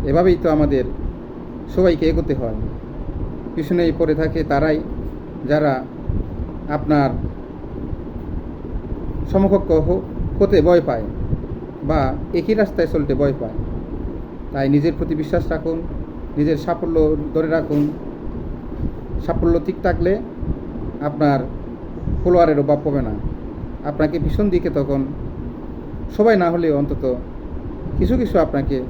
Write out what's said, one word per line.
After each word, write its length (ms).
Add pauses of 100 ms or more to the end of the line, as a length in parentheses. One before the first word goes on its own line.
এভাবেই 380
তো 80
আমাদের 340 (920)
সবাইকে 300
এগোতে 280
হয়। 200 (1000)
পিছনেই 440
পড়ে 160
থাকে 300
তারাই 360 (680)
যারা 360 (880)
আপনার 400 (2250)
সমকক্ষ 400
হ-, 280 (380)
হতে 240
ভয় 240
পায় 160 (840)
বা 300 (200)
একই 200
রাস্তায় 380
চলতে 220
ভয় 260
পায়। 120 (1000)
তাই 160
নিজের 300
প্রতি 160
বিশ্বাস 340
রাখুন, 340 (540)
নিজের 200
সাফল্য 600 (180)
ধরে 140
রাখুন। 400 (1400)
সাফল্য 400
ঠিক 160
থাকলে 380 (800)
আপনার 400 (840)
ফলোয়ারের 340
অভাব 260
হবে 180
না। 80 (720)
আপনাকে 340
পিছন 320
দিকে 240
তখন 300 (1120)
সবাই 200
না 140
হলেও 280
অন্তত 360 (840)
কিছু 180
কিছু 220
আপনাকে 520